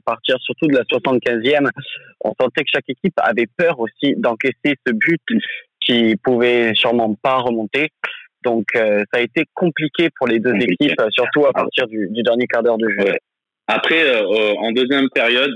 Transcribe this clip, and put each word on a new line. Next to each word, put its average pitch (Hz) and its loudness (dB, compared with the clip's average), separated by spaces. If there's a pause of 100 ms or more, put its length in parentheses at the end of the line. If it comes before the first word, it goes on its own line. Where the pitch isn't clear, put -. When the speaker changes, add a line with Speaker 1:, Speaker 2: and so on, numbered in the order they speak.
Speaker 1:
partir 120 -2
surtout - -4
de 139 2
la 120 2
soixante-quinzième, 131 0 (500)
on 107 -4
sentait 131 0
que - -6
chaque 135 -4
équipe 165 -4
avait 113 0
peur 165 0
aussi 127 -2
d'encaisser 123 -2 (100)
ce 127 0
but 151 0 (580)
qui 117 2
pouvait 120 2
sûrement 117 0
pas 131 2
remonter. 120 -2 (560)
Donc, 113 0 (100)
euh, 104 2 (120)
ça 120 2
a - 0
été 147 -2 (100)
compliqué 165 0
pour 123 0
les 113 2
deux 120 0
Speaker 2:
Compliqué. 120 0 (100)
Speaker 1:
équipes, - 0
euh, 110 2
surtout 127 2
à 131 2
Speaker 2:
Ah. - 0
Speaker 1:
partir - -2
du, 107 -4
du 113 -4
dernier 117 2
quart 117 -2
d'heure 117 2
de 113 0
jeu. 98 -2
Speaker 2:
Ouais. 98 0 (520)
Après, 160 0
euh, 123 2
euh, 104 2
en 113 -2
deuxième 131 0
période, 123 2